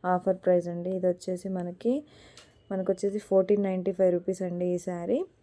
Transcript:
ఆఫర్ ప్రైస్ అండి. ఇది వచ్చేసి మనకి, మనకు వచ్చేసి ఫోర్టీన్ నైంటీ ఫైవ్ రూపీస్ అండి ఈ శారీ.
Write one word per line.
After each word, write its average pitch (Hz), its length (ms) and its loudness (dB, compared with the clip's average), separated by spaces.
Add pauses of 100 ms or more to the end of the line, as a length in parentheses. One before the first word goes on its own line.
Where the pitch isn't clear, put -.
ఆఫర్ 180 320 0
ప్రైస్ 180 300 2
అండి. 175 280 -6
ఇది 185 120 0
వచ్చేసి 180 420 -4
మనకి, 180 440 -2 (760)
మనకు 190 200 -4
వచ్చేసి 196 300 0
ఫోర్టీన్ 202 440 4
నైంటీ 190 280 -2
ఫైవ్ 185 220 4
రూపీస్ 180 280 -2
అండి 175 260 -2
ఈ 180 100 0
శారీ. 175 400 -2 (260)